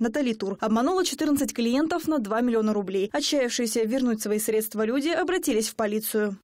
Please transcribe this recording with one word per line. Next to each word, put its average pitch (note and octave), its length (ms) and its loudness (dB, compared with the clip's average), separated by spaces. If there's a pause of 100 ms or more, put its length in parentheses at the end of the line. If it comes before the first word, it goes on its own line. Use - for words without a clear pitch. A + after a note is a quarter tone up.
"Натали A3+ 320 0
Тур" G3 280 -4
обманула B3+ 440 2
четырнадцать C#4+ 500 0
клиентов D4+ 540 0
на D#4 100 2
два A3 220 -2
миллиона A3+ 320 2
рублей. G3 400 -2
Отчаявшиеся A#3+ 720 0
вернуть A#3 360 0
свои G#3+ 200 0
средства A3 440 0
люди C4+ 260 0
обратились D#4+ 580 0
в - 80 -12
полицию. G#3+ 680 -2